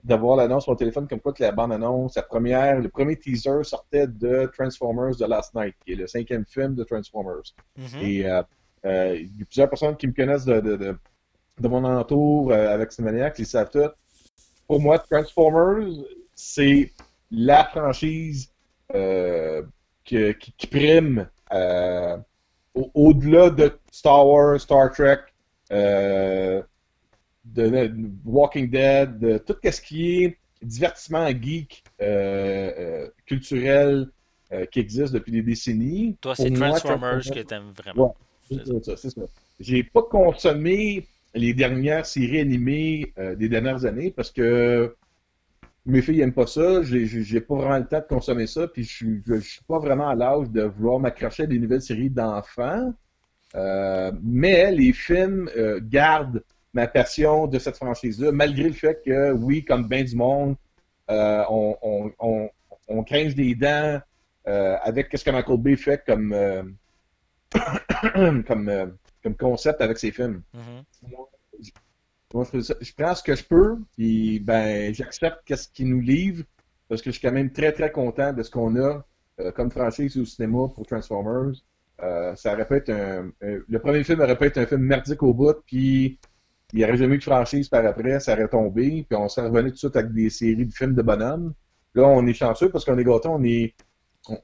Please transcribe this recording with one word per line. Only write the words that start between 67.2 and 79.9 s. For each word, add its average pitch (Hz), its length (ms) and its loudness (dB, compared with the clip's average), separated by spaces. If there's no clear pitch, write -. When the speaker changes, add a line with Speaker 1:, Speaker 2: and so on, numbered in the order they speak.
Speaker 1:
<coughs> 165 920 0
comme, 107 220 -2
euh, 95 180 -2
comme 113 140 -6
concept 127 440 -2
avec 113 180 -2
ses 113 120 -6
films. 107 320 -8
Speaker 2:
Mhm. 120 560 -20
Speaker 1:
Moi, 131 180 -20
je, - 100 -20
moi, 123 120 -2
je - 60 -12
fais 127 120 -4
ça. - 180 -6
Je 117 160 -18
prends 165 180 -2
ce - 80 -10
que 143 120 -2
je - 100 -8
peux, 208 340 4
puis 110 460 0
ben, 107 540 -2
j'accepte 165 500 -6
qu'est-ce - 240 -8
qu'il 131 200 -6
nous 127 120 0
livre, 165 420 -2
parce 113 140 -6
que 131 80 -8
je - 80 -10
suis - 80 -4
quand 123 80 -2
même 135 180 -2
très, 151 200 0
très 151 200 -4
content 139 400 -2
de 120 100 -6
ce - 80 -14
qu'on 117 260 -2
a, 139 280 -2
euh, 90 120 -6
comme 123 180 -4
franchise 127 460 -4